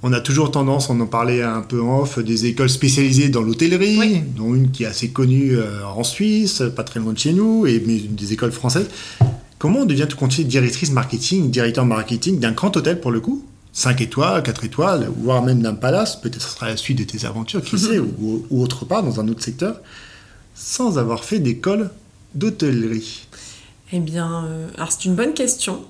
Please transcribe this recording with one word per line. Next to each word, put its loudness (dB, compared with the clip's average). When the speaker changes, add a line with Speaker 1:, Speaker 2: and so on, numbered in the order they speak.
Speaker 1:
on 2
a 0
toujours 2
tendance, 0
on 2
en 0
parlait 0
un -2
peu -2
en 2
off, -4
des 0
écoles 2
spécialisées 4
dans 2
l'hôtellerie, 2
Speaker 2:
Oui. 4
Speaker 1:
dont 0
une 4
qui -4
est -2
assez -4
connue, 4
euh, -4
en -4
Suisse, 2
pas -4
très -6
loin -2
de -4
chez 2
nous, 4
et, 4
mais 2
des -4
écoles 0
françaises. 0
Comment 2
on 2
devient 2
tout -6
compte 0
fait 0
directrice 2
marketing, 0
directeur 2
marketing 0
d'un 2
grand 0
hôtel 0
pour -2
le 2
coup ? -4
Cinq 0
étoiles, 0
quatre -4
étoiles, 0
voire 2
même 4
d'un 0
palace, 0
peut-être -6
ce -8
sera -8
la -4
suite -2
de -2
tes -8
aventures, -4
qui -2
Speaker 2:
<laughs> -
Speaker 1:
sait, 2
ou, -2
ou 2
autre -4
part, 0
dans -2
un -2
autre -4
secteur, -6
sans -2
avoir -2
fait -2
d'école 0
d'hôtellerie. -2
Speaker 2:
Eh -2
bien, -4
euh, -8
alors -6
c'est -4
une 2
bonne 0
question. -2